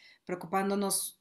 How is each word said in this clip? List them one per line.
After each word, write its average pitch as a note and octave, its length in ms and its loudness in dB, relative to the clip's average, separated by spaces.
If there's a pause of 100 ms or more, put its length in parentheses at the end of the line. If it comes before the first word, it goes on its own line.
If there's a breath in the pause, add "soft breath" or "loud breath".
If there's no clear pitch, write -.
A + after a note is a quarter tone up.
(240 soft breath)
preocupándonos, G3 960 0